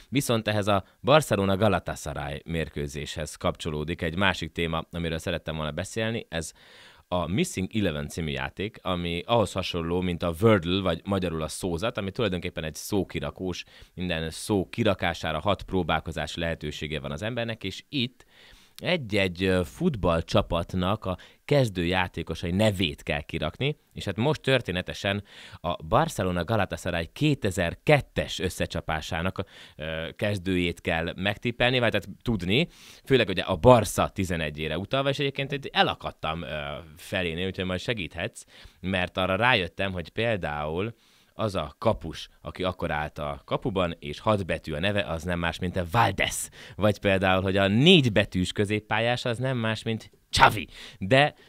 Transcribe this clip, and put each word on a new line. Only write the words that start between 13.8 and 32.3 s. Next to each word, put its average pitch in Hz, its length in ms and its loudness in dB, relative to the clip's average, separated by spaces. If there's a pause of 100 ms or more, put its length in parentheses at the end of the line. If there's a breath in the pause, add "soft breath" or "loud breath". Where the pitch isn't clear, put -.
minden 82 360 -4
szó 92 400 0
kirakására 90 680 0
hat 95 240 0
próbálkozás 80 720 -2
lehetősége 78 640 -4
van 71 120 -8
az 73 100 -6
embernek, 117 420 -6
és 95 260 -8
itt - 360 -4 (520 soft breath)
egy-egy, 98 640 0
ö, 92 200 6
futballcsapatnak 90 1400 0
a 92 120 -2 (280 loud breath)
kezdőjátékosai 90 1040 0
nevét 92 520 2
kell 73 180 -2
kirakni, 80 560 -4 (160)
és - 120 -10
hát 98 100 -4
most 131 260 0
történetesen 101 840 -2 (300 loud breath)
a - 300 -4
Barcelona 92 600 0
Galatasaray 85 720 -2
kétezer-kettes 113 1300 0
összecsapásának 82 1000 -4
a, - 80 -4 (300 loud breath)
ö, 80 400 -6
kezdőjét 90 680 0
kell 82 340 0
megtippelni, 120 640 0
vagy 113 120 4
tehát 101 180 -2 (120)
tudni, 110 460 0 (380 loud breath)